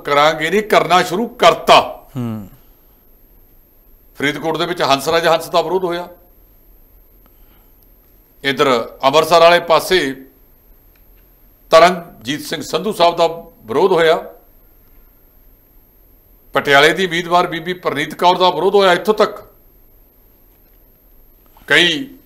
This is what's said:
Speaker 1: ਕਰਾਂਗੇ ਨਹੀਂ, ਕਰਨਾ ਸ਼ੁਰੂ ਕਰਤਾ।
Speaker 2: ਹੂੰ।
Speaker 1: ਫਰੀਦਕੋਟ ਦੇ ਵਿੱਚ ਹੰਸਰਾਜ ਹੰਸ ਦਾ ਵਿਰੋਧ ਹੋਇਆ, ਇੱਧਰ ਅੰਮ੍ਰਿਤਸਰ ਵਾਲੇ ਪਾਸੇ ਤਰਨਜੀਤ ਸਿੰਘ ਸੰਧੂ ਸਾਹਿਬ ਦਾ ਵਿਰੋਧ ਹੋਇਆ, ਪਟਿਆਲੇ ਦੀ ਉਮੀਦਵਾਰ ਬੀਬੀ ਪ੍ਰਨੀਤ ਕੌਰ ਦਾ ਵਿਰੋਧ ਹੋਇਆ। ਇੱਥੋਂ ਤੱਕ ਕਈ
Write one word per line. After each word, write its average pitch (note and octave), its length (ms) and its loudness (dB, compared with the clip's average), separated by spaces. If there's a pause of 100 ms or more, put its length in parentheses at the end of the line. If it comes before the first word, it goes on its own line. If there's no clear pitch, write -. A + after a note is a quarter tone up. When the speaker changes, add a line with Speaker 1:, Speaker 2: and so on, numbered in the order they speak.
Speaker 1:
ਕਰਾਂਗੇ D#3 480 0
ਨਹੀਂ, G#3 120 0
ਕਰਨਾ F3 400 2
ਸ਼ੁਰੂ F#3+ 260 -4
ਕਰਤਾ। D#3+ 500 2 (380)
Speaker 2:
ਹੂੰ। A2 320 -10 (1700)
Speaker 1:
ਫਰੀਦਕੋਟ D3 400 -6
ਦੇ E3+ 80 -4
ਵਿੱਚ E3+ 160 -6
ਹੰਸਰਾਜ D#3 460 0
ਹੰਸ D#3+ 200 -2
ਦਾ E3+ 140 0
ਵਿਰੋਧ F3+ 220 -4
ਹੋਇਆ, F3 240 -8 (2250)
ਇੱਧਰ C3 600 -2
ਅੰਮ੍ਰਿਤਸਰ D#3 360 4
ਵਾਲੇ E3+ 200 6
ਪਾਸੇ E3+ 380 0 (1700)
ਤਰਨਜੀਤ D#3+ 680 2
ਸਿੰਘ D#3 220 -10
ਸੰਧੂ F#3 300 -6
ਸਾਹਿਬ E3+ 240 0
ਦਾ E3+ 100 2 (400)
ਵਿਰੋਧ D#3+ 260 0
ਹੋਇਆ, E3 240 2 (2500)
ਪਟਿਆਲੇ C#3+ 380 4
ਦੀ F#3 140 -2
ਉਮੀਦਵਾਰ E3+ 400 -2
ਬੀਬੀ E3 260 -8
ਪ੍ਰਨੀਤ D#3 420 -6
ਕੌਰ F3+ 240 0
ਦਾ F3+ 120 2
ਵਿਰੋਧ F3+ 240 -2
ਹੋਇਆ। G3 180 4
ਇੱਥੋਂ F#3 220 0
ਤੱਕ - 280 -2 (2250)
ਕਈ D3+ 600 -2